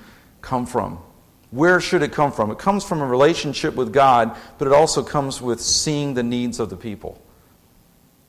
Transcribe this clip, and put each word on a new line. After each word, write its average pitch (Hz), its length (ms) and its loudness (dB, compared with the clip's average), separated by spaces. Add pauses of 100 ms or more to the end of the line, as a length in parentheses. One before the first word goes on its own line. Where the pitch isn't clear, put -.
(420)
come 123 240 -4
from? 95 320 -4 (520)
Where 170 300 4
should 170 220 0
it 143 100 -2
come 143 200 0
from? 107 180 0
It 107 80 -8
comes 196 260 -2
from 160 180 -4
a 139 40 -2
relationship 143 680 0
with 117 180 -2
God, 123 440 4 (220)
but 143 80 -2
it 135 60 4
also 151 300 4
comes 135 400 -4
with 120 180 -2
seeing 147 540 -2
the 123 80 -2
needs 120 380 -4
of 104 100 -2
the 92 60 -10
people. 98 460 -12 (1080)